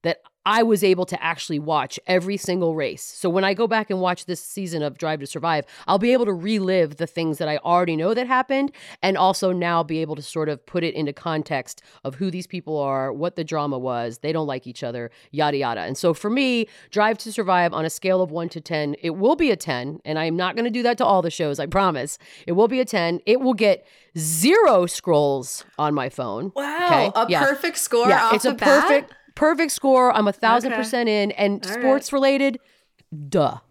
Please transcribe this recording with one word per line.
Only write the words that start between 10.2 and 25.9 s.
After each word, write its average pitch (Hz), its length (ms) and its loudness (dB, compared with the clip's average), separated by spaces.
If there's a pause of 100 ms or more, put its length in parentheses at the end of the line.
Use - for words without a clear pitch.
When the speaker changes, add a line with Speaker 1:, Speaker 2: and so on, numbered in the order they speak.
Speaker 1:
sort 151 300 -4
of 143 160 -8
put 170 180 -2
it - 80 -2
into 143 220 -4
context 156 680 -6 (240)
of 135 120 -8
who 185 140 -4
these 175 160 -8
people 156 320 -6
are, 135 320 -2
what 156 260 -4
the 165 80 -4
drama 147 340 -4
was, 120 400 -4
they 151 140 -4
don't 160 140 -2
like 131 200 -8
each 123 180 -12
other, 120 260 -8 (200)
yada, 147 260 0
yada. 120 240 -2
And 107 160 -6
so 170 160 2
for 208 160 -4
me, 247 400 0 (220)
Drive 214 280 2
to 220 140 -12
Survive 180 400 2
on 160 140 -4
a 160 40 -4
scale 185 300 0
of 175 100 0
one 170 200 -6
to 165 100 -12
ten, 147 400 -4
it 165 160 -4
will 233 200 4
be 302 140 2
a 190 60 2
ten, 135 480 -6
and 156 140 -4
I'm 165 180 -2
not 180 200 -2
gonna 233 120 -2
do 240 140 -4
that 240 160 0
to 254 80 2
all 190 160 4
the 165 80 -2
shows, 147 280 -4
I 147 60 -4
promise. 165 540 0 (280)
It 175 60 -4
will 208 160 4
be 254 120 0
a 254 40 2
ten. 175 400 0
It 247 160 4
will 254 140 2
get 202 320 2 (320)
zero 190 680 4
scrolls 143 800 0 (140)
on 156 160 0